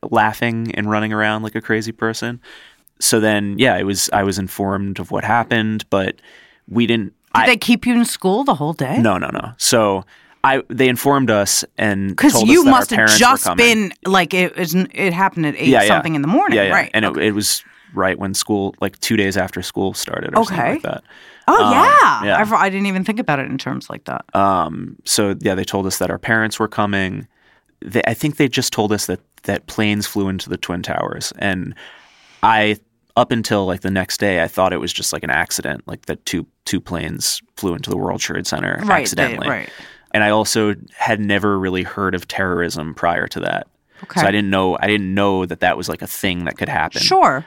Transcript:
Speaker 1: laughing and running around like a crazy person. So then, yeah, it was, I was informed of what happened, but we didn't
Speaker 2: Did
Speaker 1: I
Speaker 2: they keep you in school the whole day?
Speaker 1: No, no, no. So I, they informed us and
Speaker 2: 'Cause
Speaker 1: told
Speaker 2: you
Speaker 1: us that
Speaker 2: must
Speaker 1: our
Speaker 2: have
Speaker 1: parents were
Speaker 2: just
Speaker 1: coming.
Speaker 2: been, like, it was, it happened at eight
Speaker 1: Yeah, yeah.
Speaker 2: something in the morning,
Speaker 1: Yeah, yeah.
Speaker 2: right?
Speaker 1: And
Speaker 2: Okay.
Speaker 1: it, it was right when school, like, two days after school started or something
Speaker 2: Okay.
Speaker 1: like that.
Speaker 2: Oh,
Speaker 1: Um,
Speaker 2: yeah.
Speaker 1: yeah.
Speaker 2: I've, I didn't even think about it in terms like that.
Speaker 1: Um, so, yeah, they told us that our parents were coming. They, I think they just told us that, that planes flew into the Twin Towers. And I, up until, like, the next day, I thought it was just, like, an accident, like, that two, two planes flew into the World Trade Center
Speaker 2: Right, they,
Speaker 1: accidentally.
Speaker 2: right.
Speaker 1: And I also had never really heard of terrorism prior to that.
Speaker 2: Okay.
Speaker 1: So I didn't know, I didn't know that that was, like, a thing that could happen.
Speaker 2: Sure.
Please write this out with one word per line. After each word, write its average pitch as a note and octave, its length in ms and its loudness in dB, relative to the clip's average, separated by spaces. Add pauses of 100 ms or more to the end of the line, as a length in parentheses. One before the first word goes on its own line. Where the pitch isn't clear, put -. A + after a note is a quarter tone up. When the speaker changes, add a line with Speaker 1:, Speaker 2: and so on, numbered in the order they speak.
(120)
Speaker 1:
laughing A2+ 640 -2
and G#2 140 -4
running G#2+ 240 0
around G#2+ 300 0
like G#2+ 120 -8
a A2+ 60 -4
crazy A2 300 -2
person. A#2 480 -6 (600)
So - 200 2
then, G#2 400 2
yeah, A#2 180 4
it F#2+ 60 -2
was, F#2+ 300 -2
I G2+ 100 2
was G2 160 -2
informed G2 600 -4
of F#2 120 -8
what G2+ 120 -4
happened, A2 640 0
but F#2+ 260 0 (520)
we A2+ 200 2
didn't A2 260 0 (220)
Speaker 2:
Did A2+ 80 4
Speaker 1:
I - 40 4
Speaker 2:
they B3 100 4
keep - 280 0
you B3 80 2
in A#3 120 4
school G3+ 380 0
the C4+ 120 2
whole D3+ 180 -4
day? C#3 260 -4
Speaker 1:
No, G#2+ 180 4
no, E2+ 120 -4
no. - 280 -8
So G#2 480 2 (380)
I, C3+ 260 2
they C3 180 2
informed C3 420 2
us G2+ 360 2 (120)
and G2 400 -2
Speaker 2:
'Cause - 160 6
Speaker 1:
told G#3+ 140 4
Speaker 2:
you D4+ 140 8
Speaker 1:
us C#4+ 40 4
that C4+ 60 6
Speaker 2:
must B3 220 4
Speaker 1:
our A3 60 2
Speaker 2:
have A3 80 6
Speaker 1:
parents G#3+ 140 6
were A#3+ 60 8
Speaker 2:
just C4 180 4
Speaker 1:
coming. A#3 200 2
Speaker 2:
been, A3 280 2 (120)
like, F#3 280 2
it F3+ 220 0
was, E3+ 200 -4
it F#3 380 0
happened F3 340 0
at C#3+ 80 -2
eight - 120 0
Speaker 1:
Yeah, B2 140 6
yeah. G2+ 60 4
Speaker 2:
something G#2 280 2
in C#3 60 0
the C#3+ 60 0
morning, C#4 300 2
Speaker 1:
Yeah, G2+ 80 4
yeah. F#3 80 2
Speaker 2:
right? F3 200 0
Speaker 1:
And G#2+ 120 2
Speaker 2:
Okay. D#2+ 160 0
Speaker 1:
it, G2+ 60 4
it G#2+ 60 4
was G2+ 300 -2 (300)
right F#2+ 240 0
when G2 160 -6
school, G2 480 -2
like, F#2+ 180 -6
two - 180 -2
days G2 200 0
after F#2 240 -4
school F#2+ 320 -4
started - 440 -8
or A3+ 80 4
something F3 140 -6
Speaker 2:
Okay. B2+ 140 0
Speaker 1:
like D#4 100 -6
that. - 200 -8 (440)
Speaker 2:
Oh, G4+ 180 6
Speaker 1:
Um, - 80 4
Speaker 2:
yeah. E4 520 6
Speaker 1:
yeah. G3 140 4
Speaker 2:
I've, G#3+ 140 0
I G3 160 4
didn't G3 180 -2
even F#3+ 160 -2
think G#3+ 160 -2
about D3 200 0
it C3+ 100 -6
in C3+ 80 -6
terms - 320 -8
like - 160 -14
that. B1+ 180 -8 (120)
Speaker 1:
Um, F#2 680 0
so, G2+ 380 0
yeah, F#2+ 140 0
they F#2+ 100 -2
told G2 220 -2
us F#2 100 -4
that F2+ 120 -2
our E2+ 100 -4
parents A2 400 0
were A2 100 0
coming. G2+ 580 -2 (540)
They, - 260 -2
I A#2 60 0
think D3 240 -4
they C#3+ 100 4
just - 240 -2
told G#2+ 220 0
us G2+ 140 -2
that, F#2 120 -4 (240)
that - 240 -4
planes G#2 400 0
flew G2+ 220 -2
into F#2+ 200 -6
the F2 80 -6
Twin F2 260 -6
Towers. - 560 -6
And F#2+ 340 -4 (680)
I, G#2+ 360 4 (380)
up A#2+ 160 2
until, G#2+ 340 0
like, F2+ 160 -4
the F#2+ 100 -4
next F#2+ 280 -4
day, F#2+ 240 0
I E2 40 -2
thought F#2 260 0
it F2 60 -4
was D2 120 -6
just, - 220 -6
like, D2 100 -8
an D2 60 -6
accident, C#2+ 580 -4
like, - 200 -16
that - 180 -8
two, - 220 -4 (180)
two F#2 160 -2
planes E2+ 600 -6 (140)
flew F2+ 200 -4
into - 140 -10
the G2 80 -2
World F#2+ 240 -4
Trade - 260 -6
Center F#2 320 -4
Speaker 2:
Right, G#3+ 80 -6
they, F3+ 160 2
Speaker 1:
accidentally. - 460 -4
Speaker 2:
right. A2 200 -6 (440)
Speaker 1:
And G#2+ 100 2
I G#2+ 60 4
also G#2+ 460 0 (200)
had A2 240 -2
never G2+ 400 0
really F#2 240 -2
heard F#2 320 -2
of F2+ 120 -6
terrorism E2+ 680 -4
prior - 320 0
to - 140 -8
that. G1+ 260 -4 (360)
Speaker 2:
Okay. - 180 -4
Speaker 1:
So D3+ 60 4
I G2 40 4
didn't G2+ 200 0
know, F#2+ 280 2
I - 80 0
didn't G2+ 260 0
know G2 320 2
that E2+ 140 -8
that F2+ 160 2
was, F2 140 -8
like, E2 120 -6
a F2 60 -12
thing F2 380 -4
that C#2+ 120 -6
could - 120 -4
happen. - 320 -2
Speaker 2:
Sure. E3 460 2